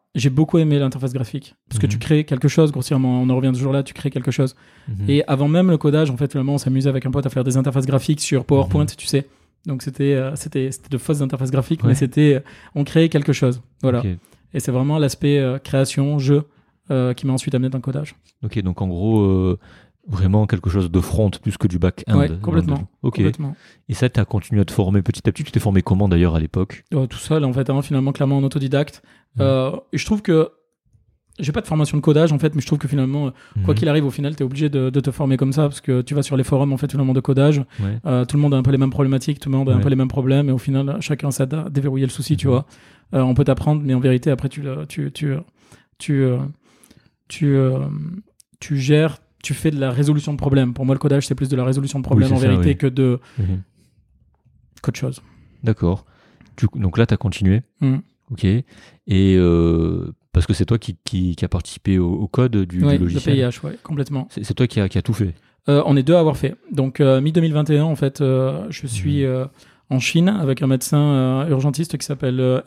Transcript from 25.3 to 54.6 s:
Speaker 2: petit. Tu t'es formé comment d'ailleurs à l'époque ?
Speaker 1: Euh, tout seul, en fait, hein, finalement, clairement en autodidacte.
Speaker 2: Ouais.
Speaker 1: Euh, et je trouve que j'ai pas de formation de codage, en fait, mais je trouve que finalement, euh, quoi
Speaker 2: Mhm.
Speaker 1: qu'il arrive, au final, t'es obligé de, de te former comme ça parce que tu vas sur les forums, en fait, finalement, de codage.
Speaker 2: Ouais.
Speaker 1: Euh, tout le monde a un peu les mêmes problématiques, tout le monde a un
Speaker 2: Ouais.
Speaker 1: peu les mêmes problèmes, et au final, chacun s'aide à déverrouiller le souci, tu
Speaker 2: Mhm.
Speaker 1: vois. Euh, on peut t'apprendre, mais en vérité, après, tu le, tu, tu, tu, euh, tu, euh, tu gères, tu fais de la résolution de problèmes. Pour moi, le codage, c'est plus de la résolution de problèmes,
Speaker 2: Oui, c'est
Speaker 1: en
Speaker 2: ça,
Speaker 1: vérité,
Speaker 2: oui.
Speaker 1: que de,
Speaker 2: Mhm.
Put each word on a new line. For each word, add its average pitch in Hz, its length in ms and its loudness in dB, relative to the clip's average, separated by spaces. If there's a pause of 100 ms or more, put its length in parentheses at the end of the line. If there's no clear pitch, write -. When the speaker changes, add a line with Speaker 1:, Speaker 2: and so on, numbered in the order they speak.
Speaker 2:
petit. - 120 -4
Tu - 80 -12
t'es 120 80 0
formé 95 240 2
comment 95 260 2
d'ailleurs 87 240 4
à 80 60 2
l'époque ? 92 440 -4 (120)
Speaker 1:
Euh, 131 100 0
tout - 140 -10
seul, 156 260 -2
en 127 80 -2
fait, 131 160 -2
hein, 139 140 0
finalement, 135 280 0
clairement 139 260 0
en 135 60 2
autodidacte. 139 600 -2 (340)
Speaker 2:
Ouais. 135 80 2
Speaker 1:
Euh, 135 260 2 (220)
et 151 60 -2
je - 60 -8
trouve 214 180 -2
que 160 260 2 (880)
j'ai 151 120 -4
pas 214 100 -2
de - 60 -10
formation 156 300 0
de 139 40 -2
codage, 156 320 4
en 135 60 0
fait, 156 160 -2
mais 135 60 -2
je - 60 -6
trouve 147 120 -2
que 147 80 -6
finalement, 139 400 -2
euh, 123 40 -4 (320)
quoi 92 100 2
Speaker 2:
Mhm. 107 60 2
Speaker 1:
qu'il 131 100 0
arrive, 147 160 2
au 131 60 -2
final, 147 240 -6
t'es 143 80 -4
obligé 139 260 -2
de, 131 200 0
de 135 100 0
te 127 120 -2
former 135 260 0
comme 135 160 0
ça 156 100 2
parce 143 180 -2
que 127 200 0
tu 135 140 -6
vas 143 80 0
sur 143 120 -4
les 131 80 2
forums, 139 300 0
en 127 40 -2
fait, 139 140 -2
finalement, 135 220 0
de 131 60 2
codage. 139 400 4 (200)
Speaker 2:
Ouais. 104 260 -2
Speaker 1:
Euh, 127 200 0
tout 143 120 -2
le 147 40 2
monde 143 140 2
a - 20 2
un 131 60 0
peu 135 80 4
les 131 60 2
mêmes 131 120 2
problématiques, 139 500 -2
tout 143 100 -8
le 135 80 0
monde 135 120 0
a - 40 4
un 98 40 4
Speaker 2:
Ouais. 98 60 2
Speaker 1:
peu 139 60 2
les 131 60 2
mêmes 131 120 0
problèmes, 135 420 0
et - 20 2
au 131 60 0
final, 139 420 -2
chacun 147 320 -4
s'aide 131 220 -2
à 156 160 -6
déverrouiller 135 360 -2
le 123 60 -2
souci, - 260 -2
tu 139 100 -2
Speaker 2:
Mhm. 127 60 2
Speaker 1:
vois. 123 120 0 (480)
Euh, 135 80 2
on 127 140 2
peut 139 80 4
t'apprendre, 151 420 0
mais 131 80 0
en 127 60 2
vérité, 127 320 2
après, 131 180 -2
tu 147 120 -14
le, 143 260 -10
tu, 139 240 -8
tu, 143 240 -4 (640)
tu, 139 240 0
euh, 127 140 0 (880)
tu, 143 280 0
euh, 131 240 2 (800)
tu 143 180 -4
gères, 151 400 2 (240)
tu - 140 -6
fais 160 160 -2
de 143 80 -4
la 135 100 -2
résolution 147 440 0
de 135 40 -8
problèmes. 131 380 2
Pour 135 100 -4
moi, 135 80 2
le 135 60 -2
codage, 139 260 0
c'est - 80 -2
plus 131 160 -4
de 143 60 0
la 127 80 0
résolution 139 340 -2
de 131 60 -4
problèmes, 107 260 4
Speaker 2:
Oui, 135 80 4
c'est - 0 -
Speaker 1:
en 127 40 2
Speaker 2:
ça, 131 80 4
Speaker 1:
vérité, 92 200 4
Speaker 2:
oui. 90 80 0
Speaker 1:
que 143 80 -2
de, 127 340 2 (200)
Speaker 2:
Mhm. 92 220 -2 (1200)